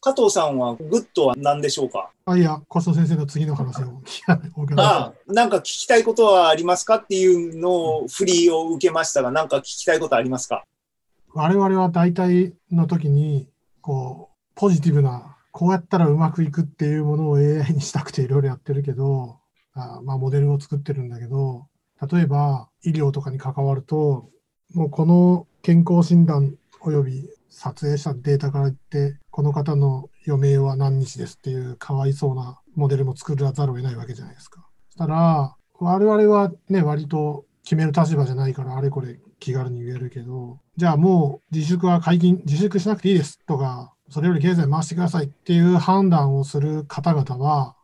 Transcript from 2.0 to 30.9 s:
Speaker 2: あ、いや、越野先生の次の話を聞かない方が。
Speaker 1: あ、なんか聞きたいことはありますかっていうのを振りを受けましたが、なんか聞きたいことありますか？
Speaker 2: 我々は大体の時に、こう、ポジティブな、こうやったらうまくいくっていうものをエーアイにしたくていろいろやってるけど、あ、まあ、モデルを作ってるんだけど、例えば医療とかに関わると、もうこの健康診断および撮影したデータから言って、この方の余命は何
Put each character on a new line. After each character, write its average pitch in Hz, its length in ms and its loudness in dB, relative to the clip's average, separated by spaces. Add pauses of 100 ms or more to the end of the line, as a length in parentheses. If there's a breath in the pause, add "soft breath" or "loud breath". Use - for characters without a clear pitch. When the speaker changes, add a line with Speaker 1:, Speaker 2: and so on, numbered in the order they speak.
Speaker 2:
あ、 180 100 0
い 180 60 4
や、 156 220 0 (120)
越 170 140 0
野 165 60 2
先 160 120 2
生 160 100 0
の 151 100 -2
次 151 180 -4
の 151 100 -4
話 135 280 -6
を 123 240 -12
聞 - 180 -16
か 180 100 4
な - 120 -8
い - 20 -12
方 - 160 -8
が。 143 140 -4
Speaker 1:
あ、 190 340 2 (140)
な 214 180 2
ん 233 60 -2
か 202 80 0
聞 - 40 -4
き - 240 -10
た 240 120 6
い 226 60 2
こ 226 100 0
と 226 100 4
は 185 240 6
あ 160 60 6
り 160 100 -4
ま 180 140 2
す - 60 -8
か 220 120 2
っ 220 100 -6
て 196 100 -4
い 180 340 4
う 160 80 -14
の 175 120 -2 (280)
を 143 100 -6
振 - 160 -4
り 175 260 4
を 165 200 -2
受 165 180 0
け 160 60 -2
ま 160 100 0
し - 80 -6
た 139 100 0
が、 123 80 -2
な 156 140 0
ん 151 40 -12
か 143 100 -2
聞 139 40 -6
き - 220 -14
た 165 100 2
い 160 60 0
こ 165 80 -6
と 135 80 2
あ 117 60 0
り 131 80 -4
ま 127 80 -4
す - 100 -10
か？ - 160 -6 (680)
Speaker 2:
我 160 180 0
々 190 260 2
は 185 120 0
大 175 240 2
体 180 400 2 (180)
の 170 140 2
時 151 240 -2
に、 147 360 0 (360)
こ 135 500 -10
う、 - 40 -20 (180)
ポ 202 160 2
ジ 165 100 4
テ 143 80 0
ィ 147 60 2
ブ 143 80 4
な、 123 340 -4 (160)
こ 175 160 0
う 180 40 4
や 185 40 2
っ 175 60 -4
た - 160 -2
ら 170 80 4
う 147 100 4
ま 160 160 2
く 165 120 0
い 147 60 -4
く 165 120 -4
っ - 20 0
て - 220 -6
い 151 100 0
う 151 80 -2
も 147 140 0
の 156 100 -2
を 147 100 2
エ 147 220 2
ー - 20 0
ア 143 60 -2
イ 165 60 0
に 143 80 -2
し - 100 -10
た - 100 -4
く - 80 -12
て - 120 -4
い 123 60 -4
ろ 135 100 0
い 139 40 2
ろ 135 60 0
や 127 60 -4
っ - 40 -20
て - 140 -8
る 139 100 -2
け 139 120 -4
ど、 131 420 -4 (380)
あ、 123 280 -14
ま 135 120 -8
あ、 131 40 -4
モ 131 120 -4
デ 143 100 0
ル 143 100 2
を 143 80 0
作 143 180 -8
っ - 20 -4
て 143 160 -6
る 131 80 -6
ん 123 80 -10
だ 120 80 -14
け 117 80 -12
ど、 131 400 -4 (440)
例 175 120 2
え 160 40 2
ば 139 440 -2 (120)
医 170 100 -4
療 151 180 0
と 139 100 -6
か 139 100 -10
に 131 60 -8
関 135 180 -8 (100)
わ 139 100 0
る 131 80 -6
と、 147 480 -2 (420)
も 165 140 0
う 143 40 -4
こ 160 140 -2
の 180 420 4 (140)
健 170 280 4
康 170 200 4
診 170 160 6
断 143 320 0 (240)
お 165 100 -4
よ 147 120 2
び 131 260 -6 (200)
撮 - 360 -12
影 147 120 -2
し 143 60 -6
た 143 120 -4
デ 139 220 -2
ー - 20 2
タ 143 120 -2
か 143 80 -4
ら 139 60 0
言 135 80 0
っ 135 40 -8
て、 143 420 -4 (120)
こ - 120 -4
の 143 100 2
方 147 240 -2
の 139 340 0 (160)
余 139 160 0
命 139 160 4
は 139 160 0
何 135 240 0